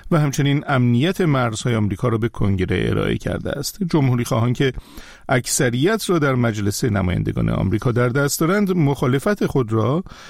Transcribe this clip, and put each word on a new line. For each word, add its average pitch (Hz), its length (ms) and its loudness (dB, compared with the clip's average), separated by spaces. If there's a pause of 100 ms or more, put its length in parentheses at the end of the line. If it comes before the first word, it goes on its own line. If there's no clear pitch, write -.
(100)
و 170 100 4
همچنین 143 460 0
امنیت 127 540 2
مرزهای 127 540 0
آمریکا 107 340 0
را 113 100 2
به 113 100 0
کنگره 92 640 0
ارائه 101 260 0
کرده - 340 -4
است. - 280 -6 (120)
جمهوری 127 340 2
خواهان 123 280 0
که 131 200 0 (560)
اکثریت 135 840 0
را 175 80 2
در 143 160 2
مجلس 107 500 0
نمایندگان 101 640 0
آمریکا 110 440 0
در 123 160 2
دست 139 320 0
دارند، 190 360 2
مخالفت 143 680 0
خود 117 260 -2
را 117 320 0 (260)